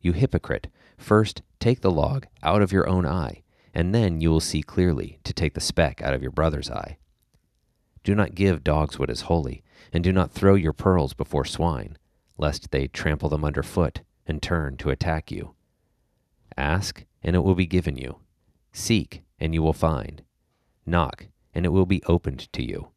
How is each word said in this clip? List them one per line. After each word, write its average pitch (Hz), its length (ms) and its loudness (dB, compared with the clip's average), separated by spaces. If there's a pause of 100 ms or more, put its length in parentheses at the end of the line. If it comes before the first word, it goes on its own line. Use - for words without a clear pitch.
You 87 120 0
hypocrite, 82 560 -2 (280)
first - 460 2 (180)
take 120 200 2
the 95 120 2
log 71 340 0 (160)
out 95 180 2
of 95 120 2
your 95 160 4
own 92 180 2
eye, 76 360 -4 (300)
and 87 220 0
then 92 260 2
you 82 100 2
will 80 100 4
see 78 220 -4
clearly 87 600 -2
to - 100 -8
take 80 220 -2
the - 60 -6
speck - 420 0
out 69 120 -2
of 64 80 -4
your 64 100 -8
brother's 76 380 -2
eye. 53 280 -10 (1040)
Do 101 140 2
not 104 180 0
give 87 300 2
dogs 76 340 0
what 67 120 -2
is 62 120 -8
holy, 71 400 -2 (300)
and 87 100 0
do 92 100 4
not 92 200 2
throw 98 240 6
your 80 160 2
pearls 87 420 2
before - 300 -4
swine, 76 540 -4 (380)
lest - 360 -2
they 67 160 0
trample 76 400 -2
them 76 160 0
underfoot 73 560 -2 (260)
and 78 160 -4
turn 76 340 -4
to - 140 -4
attack 80 400 -4
you. - 240 -12 (1000)
Ask, 80 520 -4 (160)
and 87 120 0
it 90 60 4
will 92 140 4
be 90 120 0
given 85 300 0
you. 64 240 -10 (520)
Seek, - 520 -2 (160)
and 80 140 -2
you 80 80 2
will 80 100 2
find. 76 500 -2 (640)
Knock, 85 440 -2 (260)
and 85 100 -2
it 85 60 2
will 92 160 4
be 92 180 0
opened - 480 0
to - 100 -6
you. - 340 -10